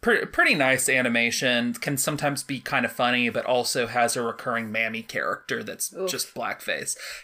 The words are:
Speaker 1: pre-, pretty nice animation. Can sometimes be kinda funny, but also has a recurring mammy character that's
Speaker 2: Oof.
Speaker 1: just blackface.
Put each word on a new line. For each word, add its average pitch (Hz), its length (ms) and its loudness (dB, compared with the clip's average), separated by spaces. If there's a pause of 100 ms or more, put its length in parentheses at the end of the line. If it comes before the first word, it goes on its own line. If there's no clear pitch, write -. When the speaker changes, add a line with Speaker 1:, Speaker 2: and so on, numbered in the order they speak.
Speaker 1:
pre-, 226 260 2
pretty 330 300 2
nice 131 320 4
animation. 120 880 2
Can 147 220 -4
sometimes 143 460 -2
be 135 160 -6
kinda 120 300 0
funny, 123 400 2
but 117 180 -2
also 123 400 2
has 117 300 2
a 123 60 0
recurring 113 500 -4
mammy 113 300 -2
character 113 600 -4
that's - 320 -8
Speaker 2:
Oof. 185 160 -4
Speaker 1:
just - 240 -6
blackface. - 640 -6 (280)